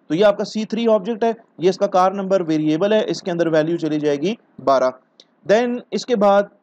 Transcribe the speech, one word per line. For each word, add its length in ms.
तो 60
ये 80
आपका 200
सी 220
three 220
object 360
है, 120
ये 100
इसका 180
car 260
number 300
variable 500
है, 100
इसके 280
अंदर 180
value 280
चली 220
जाएगी 380
बारह। 320
Then 340
इसके 220
बाद 340